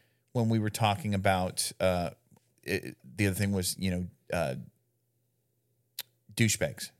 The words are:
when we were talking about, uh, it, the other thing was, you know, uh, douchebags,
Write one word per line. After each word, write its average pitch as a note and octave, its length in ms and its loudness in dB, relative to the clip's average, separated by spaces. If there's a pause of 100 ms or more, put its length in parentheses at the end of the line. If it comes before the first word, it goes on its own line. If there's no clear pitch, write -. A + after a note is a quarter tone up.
(320)
when A2+ 180 2
we A2+ 80 4
were G#2+ 120 0
talking G#2 440 2
about, F#2+ 680 0
uh, F2+ 300 2 (520)
it, - 340 -6 (200)
the G#2 100 4
other G2 100 2
thing G2+ 160 0
was, F#2 260 -2
you F#2 120 0
know, F2+ 160 -2 (260)
uh, D#2 220 0 (1800)
douchebags, - 640 0